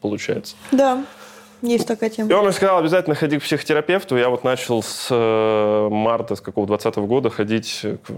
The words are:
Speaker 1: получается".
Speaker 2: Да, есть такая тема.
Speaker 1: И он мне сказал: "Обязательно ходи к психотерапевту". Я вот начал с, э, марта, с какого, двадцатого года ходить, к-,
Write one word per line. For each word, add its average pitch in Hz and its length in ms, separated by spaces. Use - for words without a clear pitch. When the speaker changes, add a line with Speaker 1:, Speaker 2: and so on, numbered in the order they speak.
Speaker 1:
получается". - 560
Speaker 2:
Да, 262 300
есть 240 260
такая 220 220
тема. 220 200
Speaker 1:
И - 40
он 208 100
мне 196 80
сказал: 190 260
"Обязательно 165 380
ходи 151 220
к - 40
психотерапевту". 151 760
Я 123 140
вот 123 140
начал 123 380
с, - 280
э, 110 800
марта, 107 460
с - 40
какого, 101 260
двадцатого 104 400
года 123 240
ходить, 107 540
к-, - 100